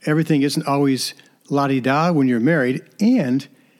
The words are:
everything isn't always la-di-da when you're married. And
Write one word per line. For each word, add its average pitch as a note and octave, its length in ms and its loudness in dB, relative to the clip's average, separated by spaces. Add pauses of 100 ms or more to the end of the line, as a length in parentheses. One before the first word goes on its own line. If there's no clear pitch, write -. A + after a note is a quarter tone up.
everything D#3 340 0
isn't C#3+ 260 -2
always C#3 460 0 (380)
la-di-da C#3 600 0
when C#3+ 160 2
you're A#2+ 140 0
married. C3 420 0 (180)
And D#3+ 460 0 (340)